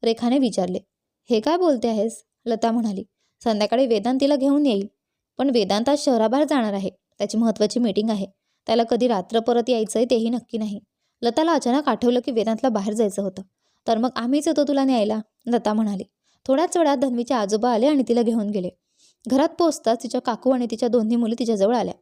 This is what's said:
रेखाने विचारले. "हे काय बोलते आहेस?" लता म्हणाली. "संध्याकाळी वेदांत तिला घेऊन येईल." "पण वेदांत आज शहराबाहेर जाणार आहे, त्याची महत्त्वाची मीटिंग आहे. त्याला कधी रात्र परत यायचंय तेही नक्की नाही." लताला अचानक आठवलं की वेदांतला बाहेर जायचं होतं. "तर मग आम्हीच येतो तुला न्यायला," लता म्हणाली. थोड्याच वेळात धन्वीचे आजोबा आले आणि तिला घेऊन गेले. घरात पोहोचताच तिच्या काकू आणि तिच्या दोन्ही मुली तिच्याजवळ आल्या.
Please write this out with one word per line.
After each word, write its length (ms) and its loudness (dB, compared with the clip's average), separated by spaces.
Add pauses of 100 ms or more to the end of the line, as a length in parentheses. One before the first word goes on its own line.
रेखाने 360 0
विचारले. 400 -2 (500)
"हे 100 2
काय 180 0
बोलते 300 2
आहेस?" 360 -2 (220)
लता 260 0
म्हणाली. 320 -2 (400)
"संध्याकाळी 440 2
वेदांत 340 0
तिला 140 2
घेऊन 300 2
येईल." 220 0 (500)
"पण 120 0
वेदांत 400 0
आज 100 2
शहराबाहेर 500 2
जाणार 240 0
आहे, 160 -4 (280)
त्याची 200 -4
महत्त्वाची 420 0
मीटिंग 300 0
आहे. 160 -2 (420)
त्याला 160 2
कधी 240 0
रात्र 320 0
परत 300 0
यायचंय 360 0
तेही 240 0
नक्की 280 -6
नाही." 220 -6 (420)
लताला 320 0
अचानक 360 0
आठवलं 300 0
की 120 -6
वेदांतला 380 0
बाहेर 240 -2
जायचं 280 0
होतं. 200 -6 (460)
"तर 100 2
मग 180 0
आम्हीच 320 -2
येतो 160 2
तुला 200 0
न्यायला," 360 0 (260)
लता 280 0
म्हणाली. 300 -2 (420)
थोड्याच 320 0
वेळात 200 2
धन्वीचे 360 -2
आजोबा 400 0
आले 140 2
आणि 200 2
तिला 140 2
घेऊन 280 0
गेले. 200 -4 (580)
घरात 220 2
पोहोचताच 540 0
तिच्या 180 -4
काकू 300 -2
आणि 200 0
तिच्या 180 -2
दोन्ही 260 2
मुली 240 0
तिच्याजवळ 360 2
आल्या. 260 -2